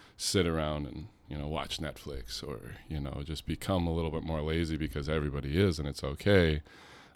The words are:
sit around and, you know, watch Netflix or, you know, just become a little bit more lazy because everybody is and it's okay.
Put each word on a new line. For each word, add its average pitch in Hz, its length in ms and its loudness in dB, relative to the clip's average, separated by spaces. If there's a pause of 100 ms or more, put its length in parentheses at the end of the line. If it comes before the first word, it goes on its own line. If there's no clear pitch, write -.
(160)
sit 92 300 2
around 76 400 0
and, - 220 -10 (200)
you 73 100 -6
know, 71 100 -4
watch 76 300 -4
Netflix - 680 -8
or, 67 300 -10 (120)
you 78 120 -4
know, 69 240 -4
just 76 220 -6
become 87 400 0
a 82 60 2
little 82 180 0
bit 78 140 -4
more 80 180 -2
lazy 80 340 2
because 73 320 -2
everybody 71 500 0
is 92 200 6
and 71 100 -4
it's 69 160 -8
okay. 78 580 6 (540)